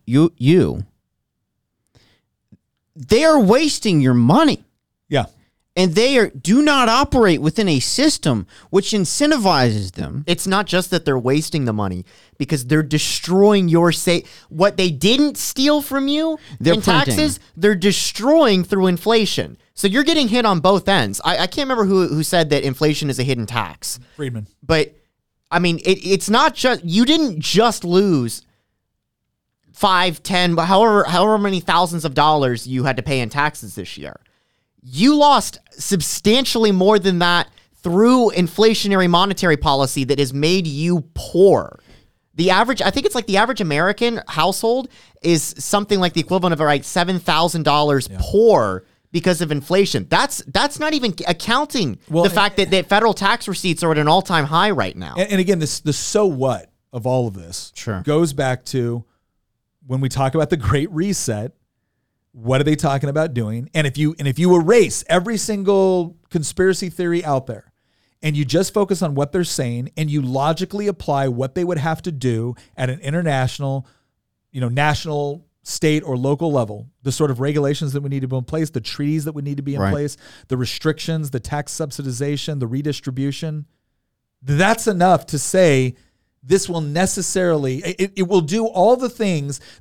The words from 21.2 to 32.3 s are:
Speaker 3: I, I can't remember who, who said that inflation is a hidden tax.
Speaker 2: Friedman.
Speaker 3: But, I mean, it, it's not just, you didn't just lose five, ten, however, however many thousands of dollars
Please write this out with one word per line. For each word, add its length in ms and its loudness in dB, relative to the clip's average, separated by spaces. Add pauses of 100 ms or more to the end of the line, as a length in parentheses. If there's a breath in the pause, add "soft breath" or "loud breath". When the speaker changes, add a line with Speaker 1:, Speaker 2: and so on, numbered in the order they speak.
Speaker 3:
I, 140 0
I 80 0
can't 240 -4
remember 140 2
who, 240 2
who 160 -2
said 260 0
that 140 0
inflation 440 -2
is 120 -4
a 20 0
hidden 240 -2
tax. 540 -8 (160)
Speaker 2:
Friedman. 320 -10 (120)
Speaker 3:
But, 360 -2 (560)
I 80 2
mean, 180 0
it, 260 -2
it's 240 -2
not 280 2
just, 280 0
you 220 2
didn't 320 0
just 460 0
lose 580 0 (1300)
five, 520 0
ten, 320 0
however, 480 4
however 340 2
many 220 -2
thousands 440 0
of 100 -4
dollars 520 2